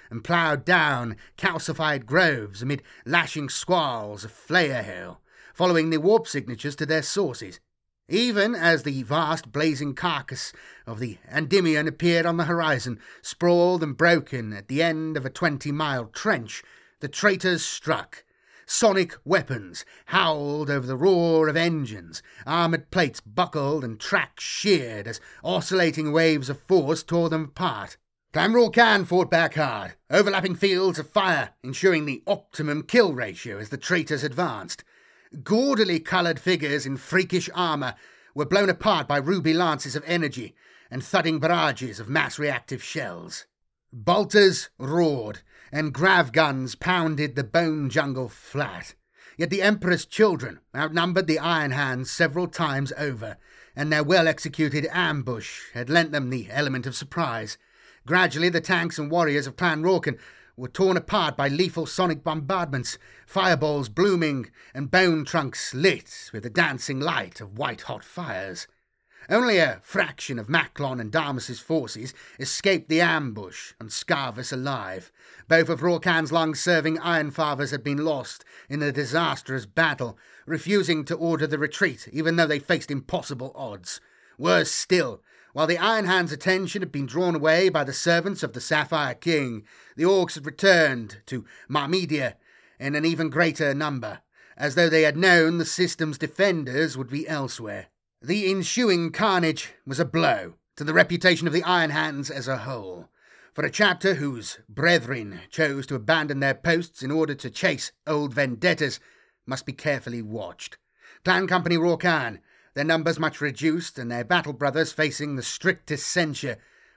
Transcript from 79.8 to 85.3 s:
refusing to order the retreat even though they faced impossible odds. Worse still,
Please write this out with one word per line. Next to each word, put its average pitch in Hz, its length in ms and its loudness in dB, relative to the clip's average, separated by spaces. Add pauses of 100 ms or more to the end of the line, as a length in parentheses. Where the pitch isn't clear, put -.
refusing 165 600 0
to 165 100 -4
order 156 320 0
the 147 100 -2
retreat 147 540 -4
even 160 240 0
though 170 100 4
they 147 140 0
faced - 300 -2
impossible 139 640 -6
odds. 101 440 -12 (380)
Worse 165 320 4
still, 147 520 0 (320)